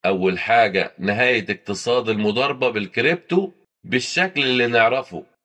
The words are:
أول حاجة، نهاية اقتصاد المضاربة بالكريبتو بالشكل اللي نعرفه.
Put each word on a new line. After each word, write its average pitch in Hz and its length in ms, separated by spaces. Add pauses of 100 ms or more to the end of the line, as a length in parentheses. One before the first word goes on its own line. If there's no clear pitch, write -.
أول 92 340
حاجة، 107 600
نهاية 110 500
اقتصاد 110 600
المضاربة 120 600
بالكريبتو 143 800 (320)
بالشكل 160 600
اللي 127 240
نعرفه. 117 580 (200)